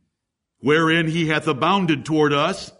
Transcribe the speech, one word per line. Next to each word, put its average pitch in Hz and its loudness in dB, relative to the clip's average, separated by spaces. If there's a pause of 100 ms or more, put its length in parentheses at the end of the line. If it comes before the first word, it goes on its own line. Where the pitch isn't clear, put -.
(640)
wherein 160 2
he 156 -2
hath 151 -2
abounded 156 0
toward 151 2
us 156 -2